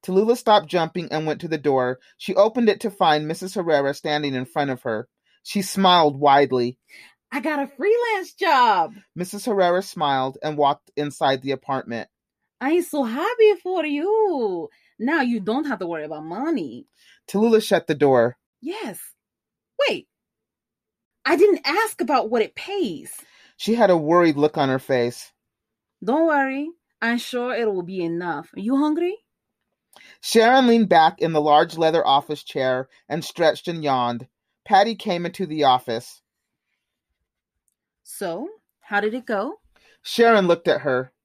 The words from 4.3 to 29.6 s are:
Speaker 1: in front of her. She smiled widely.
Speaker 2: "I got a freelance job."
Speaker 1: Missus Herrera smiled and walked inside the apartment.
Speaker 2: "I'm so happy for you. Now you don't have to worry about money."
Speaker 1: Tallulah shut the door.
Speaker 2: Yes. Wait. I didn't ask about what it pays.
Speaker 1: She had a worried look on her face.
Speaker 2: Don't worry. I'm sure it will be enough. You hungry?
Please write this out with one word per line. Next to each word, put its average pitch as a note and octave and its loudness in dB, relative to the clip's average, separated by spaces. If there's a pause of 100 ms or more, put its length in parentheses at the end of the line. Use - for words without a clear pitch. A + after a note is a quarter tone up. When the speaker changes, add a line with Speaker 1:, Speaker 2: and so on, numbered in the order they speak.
Speaker 1:
in C3 -6
front C#3 -4
of B2+ -8
her. A#2 -4 (360)
She - -4
smiled F3+ 2
widely. C3+ 2 (540)
Speaker 2:
"I C#4 -6
got D4 -4
a C#4 -4
freelance G#4+ -2
job." A#3+ 2 (220)
Speaker 1:
Missus F#3 -10
Herrera F#3 2
smiled C#3 -4
and D3+ -4
walked D3 0
inside C#3+ -2
the C3+ -6
apartment. B2+ -8 (500)
Speaker 2:
"I'm D#4 0
so C#4 -4
happy G#4 2
for F#4 -4
you. D4 -2 (300)
Now C#4+ 0
you A#3+ -2
don't A3+ -4
have A#3 -6
to F3+ -6
worry D#3+ -6
about D#3 -12
money." F3 -6 (400)
Speaker 1:
Tallulah A3 2
shut - 0
the D3+ 0
door. B2+ 4 (240)
Speaker 2:
Yes. E4 -10 (880)
Wait. G#3+ -6 (1160)
I D4+ 2
didn't F#4 4
ask G4+ -2
about A#3 0
what A#3 0
it - -4
pays. E4+ -8 (460)
Speaker 1:
She A3 0
had A3 4
a F3 4
worried D#3+ 4
look D3 2
on C#3 0
her C3 -2
face. B2 -2 (720)
Speaker 2:
Don't D4 2
worry. C#4 -2 (320)
I'm A#3 -2
sure B3 -6
it A3 -2
will F#3 -4
be F3+ -6
enough. E3 -6
You A3+ -2
hungry? D#4 -2 (1080)